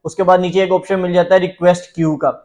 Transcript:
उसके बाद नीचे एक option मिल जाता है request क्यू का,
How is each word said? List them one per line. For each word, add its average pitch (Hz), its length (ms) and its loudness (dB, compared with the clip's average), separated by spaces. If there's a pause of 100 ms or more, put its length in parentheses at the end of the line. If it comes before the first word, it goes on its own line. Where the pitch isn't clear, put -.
उसके 165 180 -6
बाद 180 180 4
नीचे 180 220 -2
एक 185 100 -2
option 185 280 -2
मिल 180 120 -4
जाता 175 220 2
है 185 60 4
request 175 540 -2
क्यू 156 220 -2
का, 139 140 -2 (140)